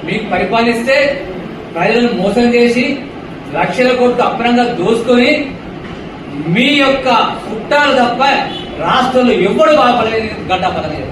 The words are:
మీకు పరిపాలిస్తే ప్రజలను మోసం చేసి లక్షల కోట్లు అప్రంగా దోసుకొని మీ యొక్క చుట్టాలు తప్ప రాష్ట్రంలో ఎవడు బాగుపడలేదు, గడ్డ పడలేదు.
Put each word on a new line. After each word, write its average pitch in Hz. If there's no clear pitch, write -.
మీకు 214
పరిపాలిస్తే 233
ప్రజలను 226
మోసం 233
చేసి 240
లక్షల 247
కోట్లు 240
అప్రంగా 240
దోసుకొని 240
మీ 247
యొక్క 269
చుట్టాలు 277
తప్ప 240
రాష్ట్రంలో 247
ఎవడు 302
బాగుపడలేదు, 226
గడ్డ 185
పడలేదు. 151